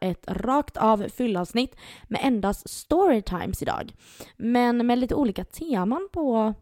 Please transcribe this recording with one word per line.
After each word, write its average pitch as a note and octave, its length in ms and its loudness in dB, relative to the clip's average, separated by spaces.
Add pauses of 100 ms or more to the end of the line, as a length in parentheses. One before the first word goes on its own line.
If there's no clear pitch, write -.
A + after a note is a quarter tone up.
ett F3+ 260 -4
rakt C4 500 -2
av A3 320 2
fyllavsnitt A3+ 680 -2 (280)
med - 200 -6
endast G#3 460 0
storytimes G#3 920 0
idag. - 340 -4 (420)
Men A#3+ 500 2
med A#3+ 100 4
lite B3 180 -2
olika A3 280 0
teman C#4+ 680 -2
på A3+ 500 0